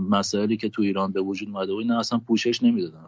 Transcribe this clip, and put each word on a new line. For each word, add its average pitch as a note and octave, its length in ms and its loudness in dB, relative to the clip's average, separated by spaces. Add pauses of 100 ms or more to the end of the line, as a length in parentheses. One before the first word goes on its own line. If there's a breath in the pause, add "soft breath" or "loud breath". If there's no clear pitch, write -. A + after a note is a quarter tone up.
(100)
مسائلی G#2 460 2
که G#2+ 120 -4
تو G#2+ 140 -2
ایران G2 300 0
به F#2+ 80 -2
وجود G2 280 -4
اومده G2 240 -4
بود، G#2+ 100 -4
اینا A#2 160 0
اصلاً A2+ 200 -2
پوشش A2+ 440 0
نمی‌دادن F2 460 2